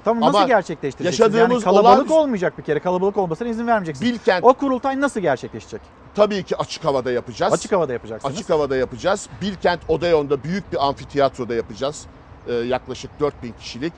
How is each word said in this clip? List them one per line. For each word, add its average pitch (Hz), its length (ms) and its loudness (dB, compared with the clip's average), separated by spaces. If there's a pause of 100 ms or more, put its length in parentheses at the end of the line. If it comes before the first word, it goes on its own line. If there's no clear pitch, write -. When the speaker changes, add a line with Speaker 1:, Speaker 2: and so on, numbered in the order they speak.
Speaker 1:
Tamam, 220 240 2
nasıl 208 100 4
Speaker 2:
Ama 190 80 6
Speaker 1:
gerçekleştireceksiniz? 185 880 2
Speaker 2:
yaşadığımız 233 280 4
Speaker 1:
Yani - 20 -4
kalabalık 208 300 6
Speaker 2:
olağanüstü 285 200 2
Speaker 1:
olmayacak 233 440 0
bir 147 40 -14
kere. 147 160 -2
Kalabalık 180 380 -2
olmasına 190 320 -4
izin 233 180 -6
vermeyeceksiniz. 202 460 -2
Speaker 2:
Bilkent 190 320 0
Speaker 1:
O 254 100 8
kurultay 269 460 -2
nasıl 269 200 -2
gerçekleşecek? 120 600 -4 (340)
Speaker 2:
Tabii 202 280 2
ki - 140 -6
açık - 280 -8
havada 131 280 0
yapacağız. 123 400 -2
Speaker 1:
Açık 185 200 -2
havada 160 200 0
yapacaksınız. 113 420 -8
Speaker 2:
Açık 196 160 -6
havada 147 260 0
yapacağız. 131 520 -2 (140)
Bilkent 180 460 -2
Odeon'da 147 560 0
büyük 180 280 -6
bir 143 140 0
amfiteyatroda 135 680 -2
yapacağız. 113 520 -6 (400)
Ee, 120 60 -6
yaklaşık 123 680 -6
dört 143 220 -2
bin 120 100 -12
kişilik. 143 460 -10